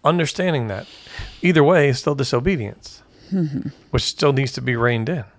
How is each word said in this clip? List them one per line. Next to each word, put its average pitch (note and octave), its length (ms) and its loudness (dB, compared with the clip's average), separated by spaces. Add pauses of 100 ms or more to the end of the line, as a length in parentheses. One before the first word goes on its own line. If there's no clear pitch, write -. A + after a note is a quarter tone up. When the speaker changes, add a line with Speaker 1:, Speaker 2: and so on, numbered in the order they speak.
Speaker 1:
understanding D#3+ 640 0
that G2+ 180 -8 (560)
either E3 220 4
way D3+ 240 6
is B2+ 100 0
still D3 160 -2
disobedience, C3 880 -4 (300)
Speaker 2:
Mm-hmm. D#3 360 -2 (220)
Speaker 1:
which B2 140 0
still - 280 0
needs C3+ 200 0
to C3 100 -8
be B2 140 -2
reined A#2 320 0
in D#3 160 -4 (140)